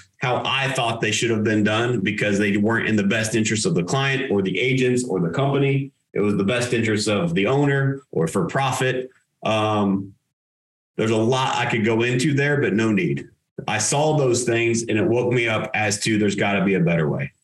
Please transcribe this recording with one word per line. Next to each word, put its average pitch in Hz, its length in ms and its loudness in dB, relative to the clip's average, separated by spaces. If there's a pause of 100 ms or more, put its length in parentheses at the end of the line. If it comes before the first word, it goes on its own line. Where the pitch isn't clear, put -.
(180)
how 123 280 -2
I 135 260 -2
thought 117 300 -2
they 107 100 0
should 113 200 0
have 107 120 0
been 107 200 2
done 113 380 0
because 104 360 0
they 104 200 2
weren't 110 300 0
in 110 80 2
the 101 80 2
best 107 300 0
interest 110 320 0
of 90 80 2
the 85 100 2
client 135 480 -2
or 196 120 2
the - 160 -2
agents 127 440 2
or 92 160 -2
the 170 120 0
company. 139 600 0 (220)
It - 60 -2
was 104 180 0
the 98 60 0
best 123 300 0
interest 110 340 0
of 165 260 0
the 196 140 2
owner 139 540 2 (100)
or 82 160 0
for 95 180 0
profit. 127 640 -2 (340)
Um, 107 680 0 (840)
there's 110 140 -2
a 113 80 2
lot 131 380 0
I 123 120 -2
could 113 160 -2
go 113 200 0
into 127 320 0
there, 143 260 0
but 101 120 0
no 110 180 2
need. 82 360 -2 (400)
I 107 120 -2
saw 147 360 0
those 127 280 2
things 117 400 0
and 107 160 -2
it - 80 2
woke 123 260 0
me 120 140 0
up 107 260 -2
as 104 280 -2
to 110 180 0
there's 101 160 2
gotta 101 280 0
be 95 120 2
a 90 40 2
better 82 300 2
way. 67 220 -4 (120)